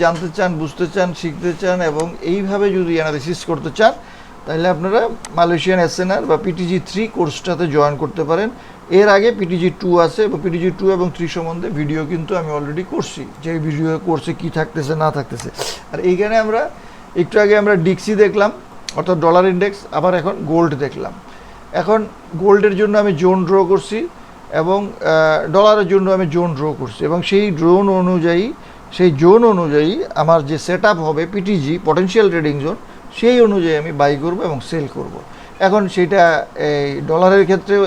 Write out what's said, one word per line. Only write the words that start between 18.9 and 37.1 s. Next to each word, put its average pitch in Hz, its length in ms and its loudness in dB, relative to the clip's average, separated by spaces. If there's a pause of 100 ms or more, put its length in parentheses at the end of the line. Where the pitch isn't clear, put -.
অর্থাৎ 175 180 0 (100)
ডলার 175 180 6 (100)
ইনডেক্স, 196 240 -2 (200)
আবার 180 220 2
এখন 165 140 -4 (160)
গোল্ড 165 220 2 (120)
দেখলাম। - 280 -8 (680)
এখন 214 180 2 (420)
গোল্ডের 202 380 4
জন্য 208 140 2 (100)
আমি 202 80 2 (100)
জোন 185 160 4 (100)
ড্র 196 80 4 (140)
করছি 196 280 -2 (600)
এবং, 185 280 0
আহ, 156 640 0
ডলারের 208 380 4
জন্য 196 140 2 (100)
আমি 185 100 0 (100)
জোন 175 220 0
ড্র 151 80 -2 (140)
করছি 117 280 -10
এবং 165 100 0 (120)
সেই 202 160 4 (160)
জোন 180 220 6 (180)
অনুযায়ী, 175 420 2 (520)
সেই 180 140 4 (120)
জোন 196 180 8 (140)
অনুযায়ী 156 380 2 (300)
আমার 160 180 4 (100)
যে 156 60 -2 (100)
সেটআপ 180 320 2 (100)
হবে 156 140 -2 (100)
পিটিজি, 180 420 -2 (100)
পটেনশিয়াল 185 480 2
ট্রেডিং 151 220 0 (100)
জোন, 180 120 -4 (420)
সেই 240 180 4 (100)
অনুযায়ী 170 360 2
আমি 165 180 -8
বাই 143 240 2
করব 175 140 -2 (100)
এবং 147 100 -4 (120)
সেল 156 160 -4 (100)
করব। - 180 -10 (520)
এখন 202 160 2 (120)
সেটা 180 280 2 (460)
এই 143 320 -2 (100)